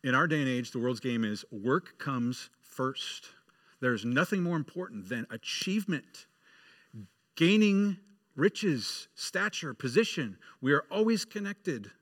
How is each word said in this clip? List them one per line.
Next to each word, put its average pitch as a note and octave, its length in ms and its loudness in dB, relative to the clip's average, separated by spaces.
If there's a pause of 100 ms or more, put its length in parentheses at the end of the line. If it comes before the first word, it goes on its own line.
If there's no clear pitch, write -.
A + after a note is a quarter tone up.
In B2+ 100 0
our D#3+ 140 4
day D3+ 140 2
and C3 80 0
age, B2 220 -2
the B2+ 80 -4
world's A#2+ 200 0
game A#2+ 240 0
is G#2+ 280 -2
work B2 460 -2
comes B2+ 520 -4 (100)
first. - 680 -8 (500)
There's A#2+ 240 0
nothing D#3+ 400 2
more E3+ 140 0
important C#3 500 -8
than A2 220 -6
achievement, - 1000 -4 (1080)
gaining G3+ 600 4 (380)
riches, D#3+ 800 0
stature, F3+ 580 -6
position. C3 640 0 (220)
We C3+ 140 4
are C#3+ 180 2
always A3 320 2
connected. F#3 680 -8 (100)